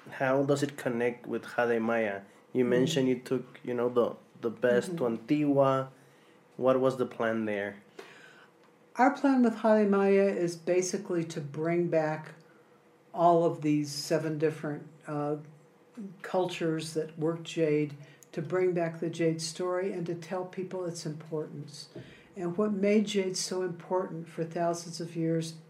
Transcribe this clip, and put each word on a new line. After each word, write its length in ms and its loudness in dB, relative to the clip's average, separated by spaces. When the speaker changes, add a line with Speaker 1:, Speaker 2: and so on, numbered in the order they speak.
Speaker 1:
how 340 2
does 180 2
it 140 -2
connect 500 -2
with 180 -4
Jade 240 2
Maya? 400 0
You 120 2
Speaker 2:
Mm-hmm. 60 2
Speaker 1:
mentioned 380 4
you 80 2
took, 480 -6
you 100 -4
know, 140 0
the, 260 2
the 80 0
best 380 2
to 60 0
Speaker 2:
Mm-hmm. 100 0
Speaker 1:
Antigua. 760 2
What 240 4
was 160 4
the 100 0
plan 400 0
there? 300 -2
Speaker 2:
Our 160 6
plan 300 4
with 200 2
Jade 280 6
Maya 360 6
is 300 -2
basically 680 -2
to 160 -8
bring 480 -2
back 440 -2
all 300 6
of 180 0
these 280 2
seven 480 -2
different, 480 -4
uh, 280 -2
cultures 720 -2
that 240 -4
work 240 -2
jade, 520 0
to 100 -6
bring 300 0
back 280 -2
the 100 -2
jade 300 0
story 520 -4
and 140 -4
to 80 -4
tell 300 -6
people 400 -8
its 220 -8
importance. 840 -8
And 200 -4
what 160 2
made 340 4
jade 300 -2
so 260 -4
important 680 -4
for 160 -6
thousands 560 -4
of 160 -8
years 380 0